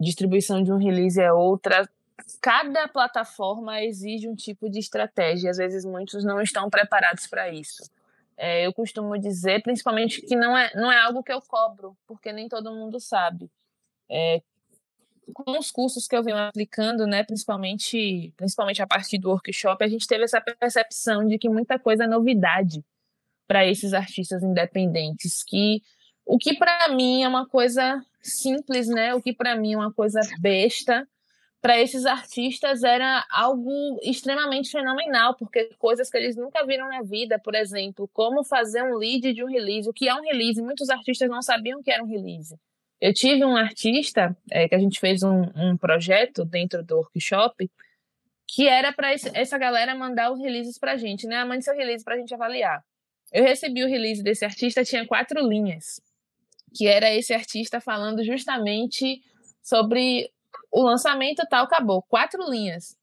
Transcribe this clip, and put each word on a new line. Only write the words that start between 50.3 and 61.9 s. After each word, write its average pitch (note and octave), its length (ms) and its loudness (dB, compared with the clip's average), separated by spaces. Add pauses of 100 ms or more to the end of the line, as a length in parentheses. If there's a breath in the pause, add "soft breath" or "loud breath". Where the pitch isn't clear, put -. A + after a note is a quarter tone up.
os C4 80 -6
releases A#3+ 400 -6
pra C4+ 180 -2
gente, A3 300 -8
né? A3+ 100 -4
"Ah, B3 100 -2
mande B3+ 180 -6
seu C#4+ 100 -2
release A#3+ 300 -4
pra A#3+ 120 -4
gente A#3+ 160 -8
avaliar." A#3 520 -4 (480)
Eu G#3 100 4
recebi C4 400 2
o C4 60 0
release A3 340 -2
desse G#3 220 0
artista, A#3+ 400 -2
tinha A#3 200 -2
quatro B3 420 0
linhas, G#3 540 -2 (720)
que G#3 140 0
era G#3+ 260 6
esse A#3 220 0
artista A3+ 460 -6
falando A3 420 -4
justamente B3 960 -2 (400 soft breath)
sobre A#3+ 720 2 (420)
o B3+ 100 6
lançamento C4+ 600 2
e - 40 0
tal, B3+ 180 4
acabou, A3 380 2